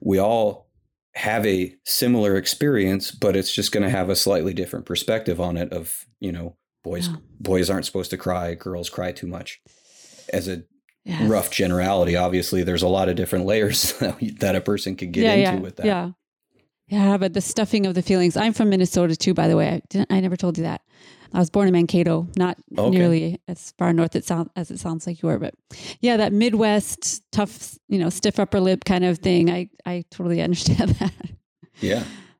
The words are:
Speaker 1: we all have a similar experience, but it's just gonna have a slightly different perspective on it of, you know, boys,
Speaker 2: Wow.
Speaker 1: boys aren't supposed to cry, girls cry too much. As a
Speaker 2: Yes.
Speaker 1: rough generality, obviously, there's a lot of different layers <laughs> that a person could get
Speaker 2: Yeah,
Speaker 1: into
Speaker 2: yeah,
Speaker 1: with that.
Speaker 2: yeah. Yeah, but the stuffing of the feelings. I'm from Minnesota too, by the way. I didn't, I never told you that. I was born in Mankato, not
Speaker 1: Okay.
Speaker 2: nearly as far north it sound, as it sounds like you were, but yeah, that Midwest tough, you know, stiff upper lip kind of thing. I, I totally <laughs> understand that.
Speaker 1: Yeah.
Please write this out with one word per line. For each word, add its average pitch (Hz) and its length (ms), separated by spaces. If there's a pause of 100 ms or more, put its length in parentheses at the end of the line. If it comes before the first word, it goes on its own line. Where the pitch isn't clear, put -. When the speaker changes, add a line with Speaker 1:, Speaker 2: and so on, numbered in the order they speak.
Speaker 1:
we 98 180
all 107 500 (460)
have 107 320
a 92 280 (100)
similar 110 520
experience, 98 760
but 101 260
it's 95 180
just - 180
gonna 101 180
have 92 200
a 92 60
slightly 92 380
different 87 320
perspective 90 540
on 87 160
it 85 160
of, 82 340 (140)
you 98 120
know, 85 240 (280)
boys, 87 240
Speaker 2:
Wow. 160 80 (240)
Speaker 1:
boys 92 300
aren't 92 160
supposed 95 240
to 92 80
cry, 87 360
girls 87 360
cry 90 220
too - 140
much. 87 340 (720)
As 90 160
a 87 160 (400)
Speaker 2:
Yes. 92 240
Speaker 1:
rough 104 220
generality, 90 640
obviously, 90 460
there's 87 200
a 90 60
lot 95 200
of 87 80
different 92 300
layers 104 460
<laughs> - 60
that 104 560
a 92 60
person 101 360
could 90 160
get 143 120
Speaker 2:
Yeah, 220 80
Speaker 1:
into 196 100 (140)
Speaker 2:
yeah, 190 40
Speaker 1:
with 185 160
that. - 100
Speaker 2:
yeah. 180 240 (800)
Yeah, 196 300
but 185 160
the 190 60
stuffing 202 460
of 185 80
the 175 80
feelings. 180 340
I'm 214 160
from 214 160
Minnesota 180 480
too, - 160
by 175 160
the 165 80
way. 160 120
I 170 200
didn't, 196 240
I 190 80
never 180 160
told 175 220
you 165 60
that. 165 180 (500)
I 185 60
was 175 100
born 202 200
in 185 40
Mankato, 170 540 (100)
not 180 220 (180)
Speaker 1:
Okay. 208 220
Speaker 2:
nearly 170 480
as - 320
far 175 140
north 165 240
it - 80
sound, 170 320
as 175 160
it - 80
sounds 165 260
like 175 160
you 165 60
were, 120 100
but - 160 (460)
yeah, 240 160
that 214 160
Midwest 214 1000
tough, - 480 (100)
you 202 120
know, 165 100
stiff - 300
upper 202 180
lip 185 260
kind 180 200
of 175 140
thing. 175 300
I, 175 220 (160)
I 175 240
totally 170 320
<laughs> - 0
understand - 540
that. 185 160 (680)
Speaker 1:
Yeah. 104 220 (380)